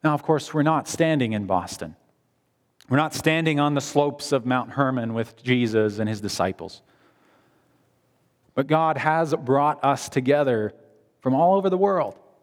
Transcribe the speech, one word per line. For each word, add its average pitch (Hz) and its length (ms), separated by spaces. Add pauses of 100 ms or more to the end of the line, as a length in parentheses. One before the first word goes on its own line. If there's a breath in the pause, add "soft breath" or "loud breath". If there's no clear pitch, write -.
Now, 156 80
of 147 100
course, 156 300
we're 151 100
not 156 260
standing 147 440
in 104 140
Boston. 92 500 (920)
We're 127 80
not 156 160
standing 160 460
on 147 140
the 143 60
slopes 143 520
of 127 120
Mount 123 280
Hermon 127 420
with - 280
Jesus 113 580
and 107 80
his 107 120
disciples. 92 640 (1700 soft breath)
But 139 120
God 160 320
has 156 360
brought 143 480
us 135 280
together 131 640 (460)
from 131 160
all 180 200
over 196 140
the 185 80
world 185 400 (240)